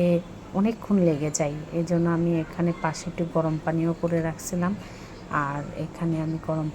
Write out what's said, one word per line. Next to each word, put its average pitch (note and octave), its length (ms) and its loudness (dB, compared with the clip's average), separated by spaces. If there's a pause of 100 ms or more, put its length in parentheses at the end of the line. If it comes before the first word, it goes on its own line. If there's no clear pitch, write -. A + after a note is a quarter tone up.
(540)
অনেকক্ষণ G#3 440 2 (100)
লেগে D3+ 300 2
যায়, D3 180 0 (220)
এই E3+ 80 0
জন্য E3+ 200 2 (120)
আমি E3+ 140 2 (120)
এখানে F3 280 0 (100)
পাশে D#3 260 -2
একটু F3 160 -2 (120)
গরম D#3+ 200 2 (100)
পানিও E3 260 2 (100)
করে E3+ 260 2
রাখছিলাম। F3 460 -2 (720)
আর C#3+ 160 -4 (240)
এখানে E3 300 -2 (100)
আমি D#3+ 200 -2
গরম D#3+ 280 0